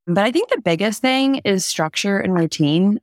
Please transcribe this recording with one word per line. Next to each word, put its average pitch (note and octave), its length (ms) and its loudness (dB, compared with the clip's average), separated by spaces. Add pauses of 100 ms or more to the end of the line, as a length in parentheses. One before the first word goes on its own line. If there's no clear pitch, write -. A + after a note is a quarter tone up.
But F3+ 180 0
I B3 60 0
think F4+ 180 -2
the A#4+ 100 -2
biggest G3 420 -2
thing C4+ 340 2 (100)
is F#3+ 200 0
structure G3 520 -2
and F#3 160 0
routine. E3 680 2